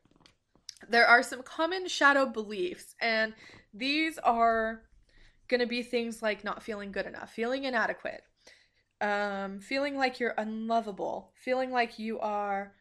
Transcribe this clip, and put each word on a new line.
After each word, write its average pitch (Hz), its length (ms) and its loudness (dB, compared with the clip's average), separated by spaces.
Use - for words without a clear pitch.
There 233 180 8
are 240 160 10
some 247 200 -8
common 359 460 -4
shadow 277 380 4
beliefs, 214 760 -6
and 220 340 0
these 294 440 -2
are 226 640 2
gonna 247 180 2
be 240 160 -2
things 233 400 -4
like 208 220 -2
not 196 180 -6
feeling 202 300 -8
good 190 140 -4
enough, - 260 -14
feeling 254 320 -4
inadequate, 220 580 -2
um, 202 600 -2
feeling 277 360 -2
like 254 240 0
you're 233 160 0
unlovable, 220 1000 -4
feeling 254 360 -2
like 240 280 0
you 220 220 -4
are 202 600 -4